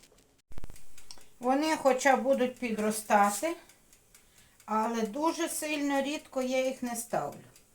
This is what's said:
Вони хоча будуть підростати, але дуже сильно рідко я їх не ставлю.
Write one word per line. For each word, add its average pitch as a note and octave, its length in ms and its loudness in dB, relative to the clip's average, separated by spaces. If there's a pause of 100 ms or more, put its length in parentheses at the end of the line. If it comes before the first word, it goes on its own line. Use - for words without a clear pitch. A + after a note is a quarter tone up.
(1400)
Вони D4 380 2
хоча C4 380 4
будуть B3 440 2
підростати, G#3+ 960 2 (1080)
але A3+ 360 0
дуже D4+ 480 0
сильно C#4+ 520 0
рідко C#4+ 400 -4
я C4 240 0
їх C4 180 -4
не A#3+ 120 -4
ставлю. D3 440 -4 (360)